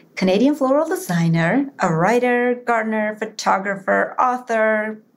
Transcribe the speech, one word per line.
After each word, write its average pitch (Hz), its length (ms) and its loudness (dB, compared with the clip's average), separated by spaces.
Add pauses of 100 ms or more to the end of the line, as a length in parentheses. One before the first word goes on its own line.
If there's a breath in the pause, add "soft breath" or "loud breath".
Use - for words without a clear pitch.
(160 loud breath)
Canadian 208 400 2
floral 285 340 0
designer, 175 880 0
a 175 160 0
writer, 240 640 2 (100)
gardener, 220 520 -2
photographer, 196 1000 -2
author, 220 800 0 (180)